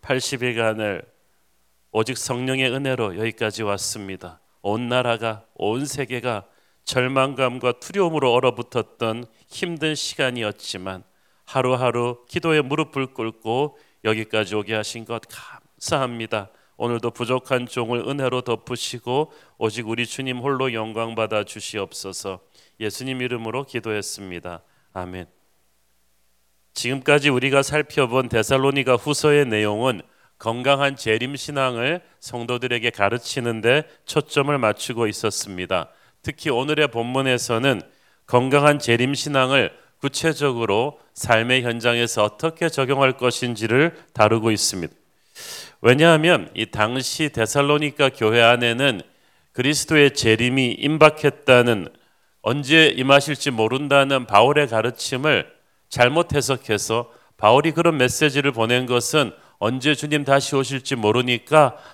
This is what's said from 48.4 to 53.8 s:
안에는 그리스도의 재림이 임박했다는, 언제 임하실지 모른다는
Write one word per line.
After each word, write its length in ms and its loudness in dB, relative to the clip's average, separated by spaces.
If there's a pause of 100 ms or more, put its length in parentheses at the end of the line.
안에는 580 4 (520)
그리스도의 640 4
재림이 580 2
임박했다는, 1160 4 (540)
언제 460 4
임하실지 640 2
모른다는 760 2